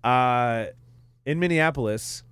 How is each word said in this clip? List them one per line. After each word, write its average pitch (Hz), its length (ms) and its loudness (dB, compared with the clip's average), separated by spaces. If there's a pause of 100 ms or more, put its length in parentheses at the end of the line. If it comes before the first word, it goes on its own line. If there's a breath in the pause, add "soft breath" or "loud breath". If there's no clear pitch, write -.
Uh, 123 640 2 (580)
in 151 140 -2
Minneapolis, 156 920 0